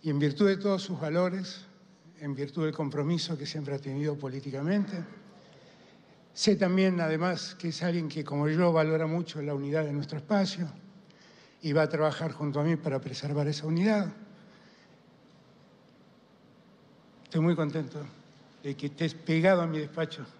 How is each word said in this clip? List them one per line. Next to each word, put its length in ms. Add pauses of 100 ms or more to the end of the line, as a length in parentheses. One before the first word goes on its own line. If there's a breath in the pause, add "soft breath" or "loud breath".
Y 80
en 80
virtud 300
de 100
todos 240
sus 180
valores, 640 (540)
en 140
virtud 320
del 80
compromiso 640
que 80
siempre 300
ha 40
tenido 380
políticamente, 880 (1300 loud breath)
sé 220
también, 440
además, 560
que 120
es 160
alguien 260
que, 140
como 260
yo, 240
valora 320
mucho 380
la 100
unidad 300
de 100
nuestro 240
espacio 500 (920 loud breath)
y 100
va 120
a 60
trabajar 420
junto 280
a 40
mí 140
para 220
preservar 480
esa 200
unidad. 440 (3250 loud breath)
Estoy 160
muy 140
contento 440 (640)
de 120
que 120
estés 260
pegado 480
a 60
mi 100
despacho 480 (140)